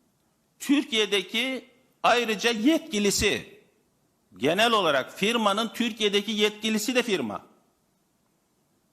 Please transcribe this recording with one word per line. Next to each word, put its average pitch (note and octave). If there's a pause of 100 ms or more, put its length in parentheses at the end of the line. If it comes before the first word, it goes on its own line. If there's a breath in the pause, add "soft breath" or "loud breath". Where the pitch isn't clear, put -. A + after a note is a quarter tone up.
(580)
Türkiye'deki A3+ (320)
ayrıca A3
yetkilisi, G#3+ (760)
genel G#3+
olarak D#3+
firmanın G#3+
Türkiye'deki G#3+
yetkilisi G#3+
de B3
firma. C#3 (1500)